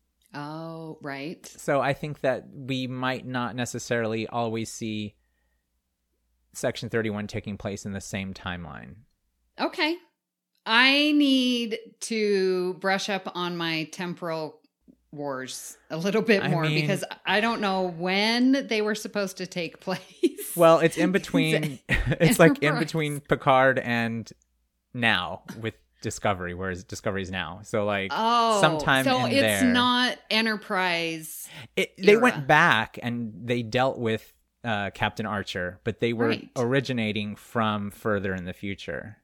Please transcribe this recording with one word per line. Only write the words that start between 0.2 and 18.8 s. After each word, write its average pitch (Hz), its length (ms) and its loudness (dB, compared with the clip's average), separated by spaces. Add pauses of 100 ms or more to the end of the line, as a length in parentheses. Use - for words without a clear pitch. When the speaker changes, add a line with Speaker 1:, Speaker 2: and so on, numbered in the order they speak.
Speaker 1:
Oh, 160 680 -10
right. 139 440 -10
Speaker 2:
So - 360 -2
I 135 120 0
think 151 280 -8
that 120 300 0
we 131 360 -6
might 127 380 -4
not 123 300 -4
necessarily 117 720 -2
always 113 440 -4
see 107 440 -8 (1400)
Section 120 380 -6
thirty-one 107 380 -2
taking 101 300 -8
place 101 280 -8
in 101 80 -6
the 98 80 -6
same 95 320 -6
timeline. 78 600 -10 (680)
Speaker 1:
Okay. 339 340 -2 (720)
I 269 460 6
need 247 640 4 (240)
to 190 760 0
brush 190 340 -2
up 190 260 -4
on 175 220 -4
my 160 340 -2
temporal 165 720 -6 (520)
Wars 135 640 -8 (120)
a 160 80 -6
little 196 240 2
bit 202 220 4
Speaker 2:
I - 60 0
Speaker 1:
more 151 140 2
Speaker 2:
mean 156 180 2
Speaker 1:
because 165 220 0 (220)
I 190 140 2
don't 226 220 0
know 190 220 0 (140)
when 220 680 2
they 214 140 0